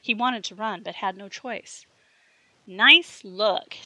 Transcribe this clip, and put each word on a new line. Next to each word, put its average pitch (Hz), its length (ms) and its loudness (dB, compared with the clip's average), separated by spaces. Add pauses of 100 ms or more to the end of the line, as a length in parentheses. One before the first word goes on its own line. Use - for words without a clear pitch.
He - 140 -4
wanted 233 300 -2
to - 100 -10
run, 202 280 -6
but 180 140 -10
had 190 200 -4
no 202 120 -18
choice. - 580 -14 (800)
Nice 254 580 6
look, 196 600 -2